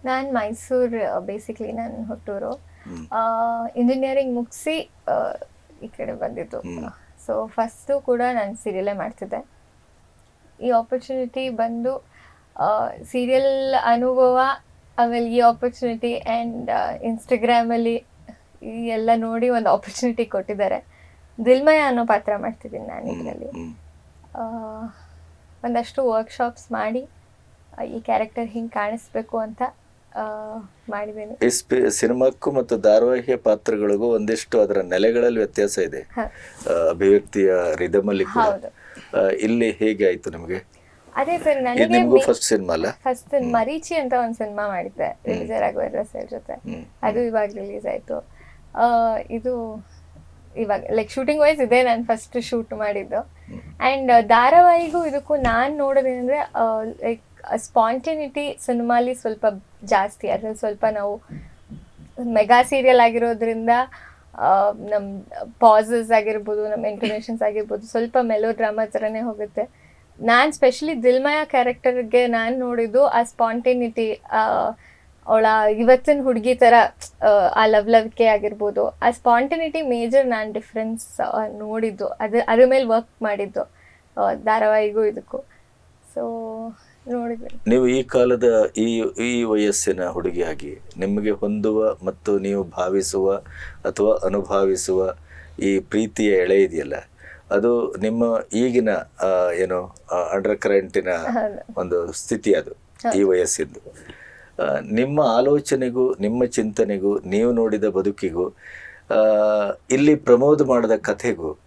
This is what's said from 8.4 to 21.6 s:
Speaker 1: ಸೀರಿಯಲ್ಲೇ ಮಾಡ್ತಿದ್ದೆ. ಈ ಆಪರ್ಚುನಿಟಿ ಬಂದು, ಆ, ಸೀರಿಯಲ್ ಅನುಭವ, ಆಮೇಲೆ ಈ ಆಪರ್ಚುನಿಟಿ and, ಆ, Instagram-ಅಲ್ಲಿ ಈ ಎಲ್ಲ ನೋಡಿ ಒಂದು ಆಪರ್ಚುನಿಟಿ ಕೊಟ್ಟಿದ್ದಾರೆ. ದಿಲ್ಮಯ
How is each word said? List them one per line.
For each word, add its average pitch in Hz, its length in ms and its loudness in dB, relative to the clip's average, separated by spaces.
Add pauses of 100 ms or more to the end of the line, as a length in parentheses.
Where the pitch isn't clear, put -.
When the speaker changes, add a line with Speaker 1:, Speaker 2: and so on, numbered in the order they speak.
Speaker 1:
ಸೀರಿಯಲ್ಲೇ 202 380 -6
ಮಾಡ್ತಿದ್ದೆ. 202 680 -10 (1040)
ಈ 247 40 0
ಆಪರ್ಚುನಿಟಿ 254 800 -2
ಬಂದು, 233 560 -4 (520)
ಆ, 160 300 0
ಸೀರಿಯಲ್ 269 840 -2 (100)
ಅನುಭವ, 254 560 2 (580)
ಆಮೇಲೆ 233 340 0
ಈ 240 80 2
ಆಪರ್ಚುನಿಟಿ 240 760 0
and, 233 540 -4
ಆ, - 240 -2
Instagram-ಅಲ್ಲಿ 233 1000 0 (680)
ಈ 226 240 -8
ಎಲ್ಲ 226 280 0
ನೋಡಿ 226 340 -2
ಒಂದು 233 200 2
ಆಪರ್ಚುನಿಟಿ 233 560 0
ಕೊಟ್ಟಿದ್ದಾರೆ. 196 600 -4 (600)
ದಿಲ್ಮಯ 285 320 6